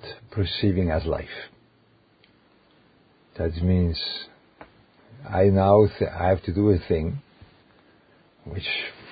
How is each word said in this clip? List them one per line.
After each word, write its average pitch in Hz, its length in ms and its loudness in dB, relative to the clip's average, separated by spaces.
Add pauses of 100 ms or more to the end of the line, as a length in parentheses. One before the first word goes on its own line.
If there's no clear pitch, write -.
(300)
perceiving 92 600 0
as 76 140 -2
life. - 440 -6 (1900)
That 82 240 -4
means 90 360 2 (1300)
I 95 180 2
now 101 420 6 (100)
th-, - 140 -2
I 90 160 -4
have 92 160 2
to 90 100 -4
do 104 160 2
a 95 80 4
thing 85 460 -4 (1200)
which, - 220 -10 (440)